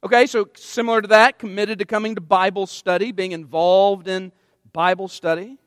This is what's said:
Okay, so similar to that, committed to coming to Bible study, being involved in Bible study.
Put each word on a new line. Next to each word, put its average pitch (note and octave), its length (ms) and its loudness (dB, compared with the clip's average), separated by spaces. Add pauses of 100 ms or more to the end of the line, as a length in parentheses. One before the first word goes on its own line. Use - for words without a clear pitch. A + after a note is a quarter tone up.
Okay, B3+ 240 4
so G#3+ 280 -4
similar A#3 460 -2
to G3+ 60 -10
that, A3 320 6
committed G3+ 400 -6
to G3+ 60 -4
coming A3 300 -4
to G3 60 -8
Bible F#3+ 460 0
study, F#3+ 440 -4
being F#3 200 -6
involved F3 760 0
in F#3 240 -6 (420)
Bible F3+ 340 -2
study. F3+ 600 -6